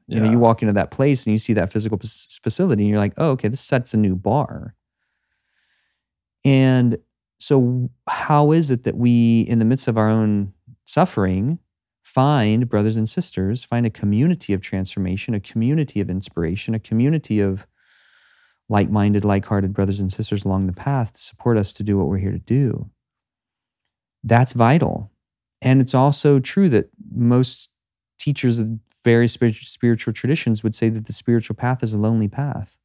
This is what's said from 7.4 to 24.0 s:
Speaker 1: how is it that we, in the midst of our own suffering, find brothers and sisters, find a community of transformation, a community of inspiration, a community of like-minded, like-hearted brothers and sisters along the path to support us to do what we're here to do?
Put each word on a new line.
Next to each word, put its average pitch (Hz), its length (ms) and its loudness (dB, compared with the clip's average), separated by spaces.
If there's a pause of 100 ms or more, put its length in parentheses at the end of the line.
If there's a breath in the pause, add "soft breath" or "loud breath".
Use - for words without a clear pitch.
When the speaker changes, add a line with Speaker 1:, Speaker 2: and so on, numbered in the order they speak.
Speaker 1:
how 147 440 2
is 160 180 2
it 127 140 -2
that - 120 -4
we, 117 460 4
in 117 160 0
the 113 60 2
midst 127 240 0
of 113 100 0
our 107 100 2
own 107 440 0 (320)
suffering, 110 760 0 (440)
find 123 680 0
brothers 107 280 0
and 110 120 -2
sisters, 107 560 -6
find 120 200 -2
a 113 60 -2
community 117 600 0
of 95 80 -2
transformation, 95 760 -6
a 101 60 -4
community 127 600 -2
of 98 80 -4
inspiration, 92 640 -4
a 110 40 -4
community 113 640 0
of 98 260 -2 (1040 soft breath)
like-minded, 104 560 2
like-hearted 98 480 0
brothers 98 280 -2
and 95 120 -2
sisters 107 320 -6
along 95 220 0
the 92 60 -4
path 127 400 -4
to - 80 -16
support - 360 -2
us 101 160 -2
to - 100 -10
do 101 160 0
what 82 100 0
we're 95 100 -2
here 95 140 -4
to - 60 -6
do? - 520 -2 (1300)